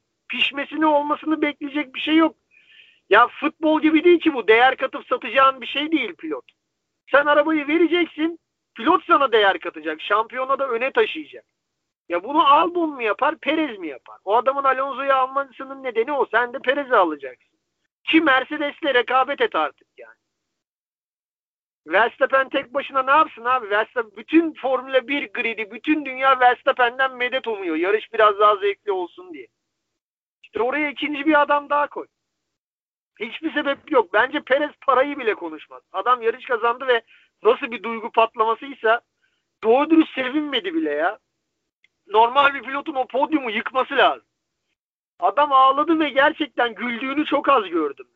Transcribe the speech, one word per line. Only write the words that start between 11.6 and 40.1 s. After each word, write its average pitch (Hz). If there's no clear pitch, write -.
Ya 175
bunu 285
Albon 330
mu 269
yapar, 254
Perez 285
mi 170
yapar? 120
O 196
adamın 269
Alonso'yu 269
almasının 269
nedeni 240
o. 262
Sen 240
de 269
Perez'i 254
alacaksın. 147
Ki 320
Mercedes'le 285
rekabet 254
et 220
artık 151
yani. 113
Verstappen 240
tek 277
başına 262
ne 262
yapsın 294
abi? 247
Verstappen, 214
bütün 311
Formula 254
bir 277
gridi, 220
bütün 302
dünya 262
Verstappen'den 254
medet 247
umuyor. 196
Yarış 196
biraz 214
daha 208
zevkli 202
olsun 180
diye. 131
İşte -
oraya 285
ikinci 285
bir 302
adam 285
daha 285
koy. -
Hiçbir 233
sebep 277
yok. 254
Bence 262
Perez 294
parayı 277
bile 220
konuşmaz. 156
Adam 233
yarış 233
kazandı 240
ve 240
nasıl 254
bir 220
duygu 226
patlamasıysa 226
doğru 262
dürüst 320